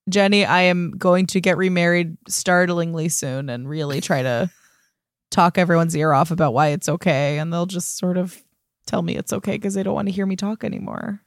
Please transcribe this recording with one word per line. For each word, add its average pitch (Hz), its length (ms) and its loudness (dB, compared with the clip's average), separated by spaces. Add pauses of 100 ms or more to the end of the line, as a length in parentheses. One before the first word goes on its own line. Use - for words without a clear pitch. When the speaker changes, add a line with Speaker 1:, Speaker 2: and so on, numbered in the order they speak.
Speaker 1:
"Jenny, 202 360 4
I 175 180 4
am 180 280 2
going 180 360 2
to 190 140 -2
get 180 160 2
remarried 175 600 2 (100)
startlingly 175 840 0
soon 135 400 -4
and 123 200 -8
really 147 320 -4
try 139 220 0
to 127 260 0 (400)
Speaker 2:
<laughs> - 420 -20
Speaker 1:
talk 175 260 4
everyone's 170 380 2
ear 151 160 2
off 147 200 4
about 156 220 2
why 147 160 2
it's - 200 -2
okay." 147 500 0
And 165 140 -4
they'll 175 140 -2
just 180 300 -8
sort 180 200 -2
of 180 240 -4 (460)
tell - 140 -2
me 170 160 -4
it's - 160 -6
okay 208 260 -4
'cause 202 140 -6
they 196 100 -2
don't 190 120 -2
wanna 202 160 -2
hear 190 140 -2
me 190 120 -2
talk 208 260 -6
anymore. - 640 -8